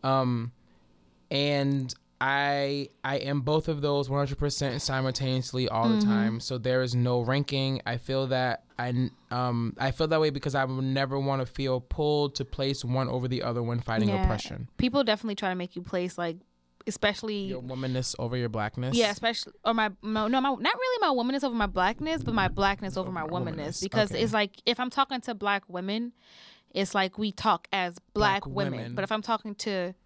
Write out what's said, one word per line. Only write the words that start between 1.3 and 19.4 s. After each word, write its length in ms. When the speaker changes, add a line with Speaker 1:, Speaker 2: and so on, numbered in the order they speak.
Speaker 1:
I, 680
I 140
am 240
both 260
of 140
those 280
one 100
hundred 180
percent 440
simultaneously 880
all 220
the 60
Speaker 2:
Mm-hmm. 140
Speaker 1:
time. 300
So 180
there 260
is 120
no 260
ranking. 640
I 120
feel 300
that 360
I, 100
n-, 220
um, 480
I 120
feel 160
that 140
way 80
because 260
I 80
would 220
never 340
wanna 280
feel 340
pulled 540
to 100
place 400
one 240
over 180
the 160
other 180
when 200
fighting 280
Speaker 2:
Yeah. 140
Speaker 1:
oppression." 540
Speaker 2:
People 260
definitely 320
try 140
to 60
make 200
you 60
place, 360
like, 200
especially 580
Speaker 1:
Your 180
womanness 560
over 180
your 120
blackness? 460
Speaker 2:
Yeah, 160
especially, 420